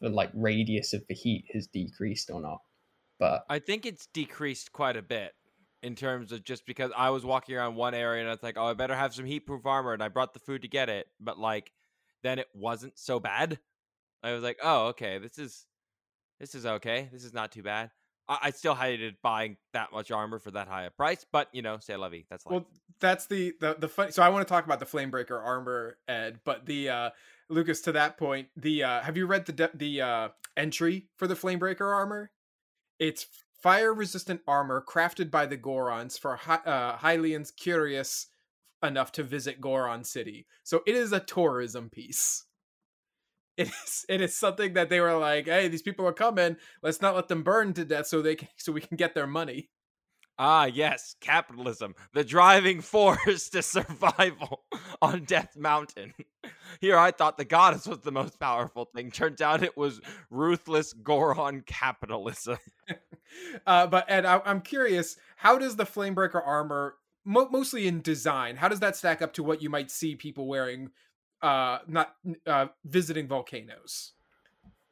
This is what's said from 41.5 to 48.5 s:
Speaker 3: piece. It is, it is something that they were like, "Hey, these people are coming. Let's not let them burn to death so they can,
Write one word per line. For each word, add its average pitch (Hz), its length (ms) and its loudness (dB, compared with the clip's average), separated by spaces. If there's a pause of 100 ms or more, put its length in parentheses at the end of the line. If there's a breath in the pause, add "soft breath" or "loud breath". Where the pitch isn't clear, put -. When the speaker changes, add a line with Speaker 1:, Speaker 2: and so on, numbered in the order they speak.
Speaker 3:
piece. - 540 -4 (1080)
It 175 140 -2
is, - 380 -10
it 190 140 0
is 180 160 0
something 196 360 0
that 170 160 2
they 180 100 4
were 170 180 4
like, 147 280 2
"Hey, 180 220 4
these 165 140 -4
people 190 240 -4
are 175 80 2
coming. 180 440 2 (260 loud breath)
Let's 160 180 -2
not 196 140 4
let 180 120 0
them 165 140 0
burn 202 320 4
to 170 120 -4
death 147 200 0
so 160 160 0
they 156 140 2
can, - 200 -12